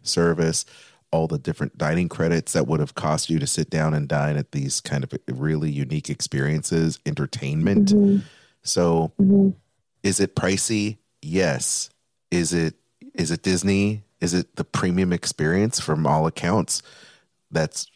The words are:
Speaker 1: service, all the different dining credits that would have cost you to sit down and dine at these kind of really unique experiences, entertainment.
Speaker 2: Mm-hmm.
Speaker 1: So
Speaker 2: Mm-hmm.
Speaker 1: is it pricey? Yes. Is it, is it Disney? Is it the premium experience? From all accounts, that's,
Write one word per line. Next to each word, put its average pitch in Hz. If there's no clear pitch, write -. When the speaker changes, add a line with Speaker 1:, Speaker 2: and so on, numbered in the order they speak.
Speaker 1:
service, 82
all 82
the 80
different -
dining 80
credits 82
that 78
would 78
have 73
cost 78
you 80
to 69
sit -
down 78
and 73
dine 73
at -
these 69
kind 69
of -
really 131
unique 71
experiences, 76
entertainment. 156
Speaker 2:
Mm-hmm. 202
Speaker 1:
So 82
Speaker 2:
Mm-hmm. 98
Speaker 1:
is 98
it 95
pricey? 104
Yes. -
Is 87
it, 82
is 82
it 85
Disney? 98
Is 87
it 90
the -
premium 90
experience? 90
From 78
all 73
accounts, -
that's, -